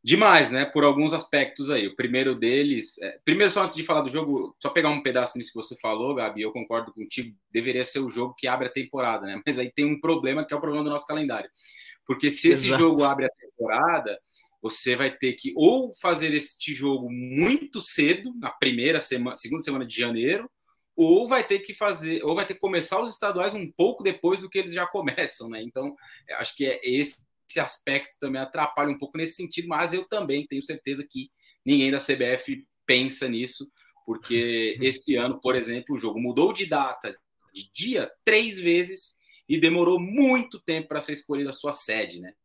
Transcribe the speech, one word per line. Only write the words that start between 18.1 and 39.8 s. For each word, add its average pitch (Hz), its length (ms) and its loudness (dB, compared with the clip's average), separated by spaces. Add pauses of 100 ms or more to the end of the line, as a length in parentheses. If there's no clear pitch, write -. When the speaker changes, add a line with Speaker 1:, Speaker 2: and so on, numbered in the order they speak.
Speaker 1:
na 226 120 -8
primeira 135 500 0
sema-, 123 340 -4
segunda 156 300 -6
semana 135 200 -4
de 113 120 -12
janeiro, 120 520 -2 (460)
ou 170 320 6
vai 247 180 2
ter 196 140 2
que 196 160 -8
fazer, 160 500 -2
ou 160 120 0
vai 190 100 0
ter 190 80 -8
que - 60 -14
começar 190 400 0
os 240 120 -4
estaduais 202 420 -2
um 185 180 -8
pouco 196 320 2
depois 185 340 0
do 185 100 -12
que 196 100 -4
eles 180 140 -4
já 175 140 0
começam, 139 640 -4
né? 113 140 -10
Então, 131 340 -8 (320)
eu - 80 -8
acho - 180 -6
que 139 100 -2
é 135 200 -2
esse, 135 420 -2 (220)
esse - 120 -2
aspecto - 580 -4
também 131 220 -6
atrapalha 147 500 -2
um 143 80 -6
pouco 139 180 -12
nesse 160 180 -4
sentido, 170 340 -8
mas 165 240 -2
eu 185 120 -4
também 147 420 -4
tenho 135 160 -6
certeza 143 460 -8
que 131 220 -10 (340)
ninguém 135 280 4
da 139 80 0
C 135 160 0
B 123 80 0
F 127 420 -2 (180)
pensa 131 440 2
nisso, 123 420 -4 (340)
porque 117 760 -2
Speaker 2:
<laughs> 127 40 -2
Speaker 1:
esse 131 320 0
ano, 127 260 0
por 127 140 2
exemplo, 120 400 -4
o 127 40 -6
jogo 110 200 -4
mudou 123 340 2
de 196 140 -6
data 135 500 -2 (380)
de - 180 -16
dia 208 380 -4 (140)
três 214 340 4
vezes 180 560 0 (340)
e 156 120 0
demorou 170 400 4